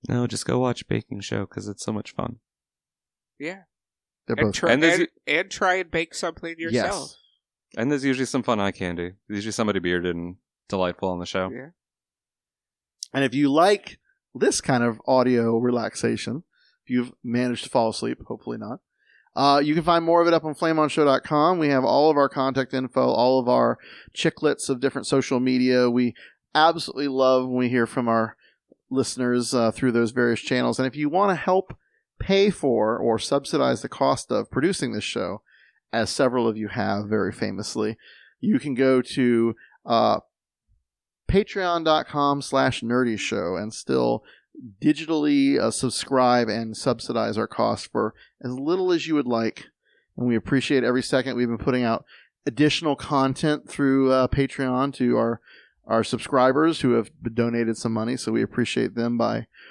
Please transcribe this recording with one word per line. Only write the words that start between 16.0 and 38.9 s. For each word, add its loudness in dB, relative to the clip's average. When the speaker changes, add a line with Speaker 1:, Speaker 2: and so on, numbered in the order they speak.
Speaker 3:
if -16
you've -2
managed -2
to -14
fall 2
asleep, -6
hopefully -10
not, -12
uh, 4
you 0
can 0
find 4
more 4
of 4
it 4
up 2
on -6
flameonshow 2
dot 4
com. 2
We 2
have 2
all 4
of 2
our 4
contact -2
info, -2
all 4
of 0
our 2
chiclets -2
of -2
different -2
social 0
media. 2
We 0
absolutely 2
love 4
when -2
we 0
hear 2
from -2
our 0
listeners, -2
uh, 2
through 0
those 2
various 0
channels. -2
And 0
if -6
you -2
wanna 2
help -2
pay 4
for 0
or 0
subsidize 0
the -10
cost -2
of -2
producing -2
this -6
show, -6
as 0
several 0
of -2
you -6
have -4
very 0
famously, -6
you 0
can -4
go 2